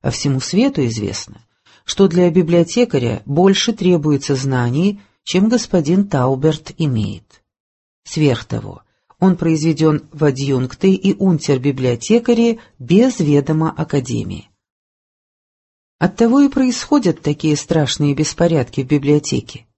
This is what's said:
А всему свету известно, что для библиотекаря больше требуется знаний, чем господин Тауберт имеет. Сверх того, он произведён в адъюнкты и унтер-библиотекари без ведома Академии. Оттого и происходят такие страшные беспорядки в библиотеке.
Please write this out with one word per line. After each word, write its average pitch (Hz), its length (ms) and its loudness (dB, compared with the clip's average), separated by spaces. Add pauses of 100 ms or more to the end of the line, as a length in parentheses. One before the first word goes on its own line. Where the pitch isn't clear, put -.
А 135 100 -4
всему 135 300 -4
свету 220 440 0
известно, - 600 -8 (400)
что 196 240 2
для 175 200 2
библиотекаря 165 960 0
больше 190 460 2
требуется 151 640 0
знаний, 135 640 -2 (240)
чем 190 240 0
господин 202 640 0
Тауберт 135 680 -2
имеет. 110 640 -4 (600)
Сверх 143 400 -2
того, 104 380 -10 (400)
он 180 160 4
произведён 156 640 0 (100)
в 151 140 -2
адъюнкты 139 680 0
и 196 240 0
унтер-библиотекари 175 1400 0 (180)
без 196 440 2
ведома 151 500 0
Академии. 127 800 -6 (1500)
Оттого 233 420 2
и 277 80 4
происходят 254 720 0
такие 147 340 0
страшные 147 580 0
беспорядки 151 680 -2
в 127 60 -6
библиотеке. 143 800 -2 (100)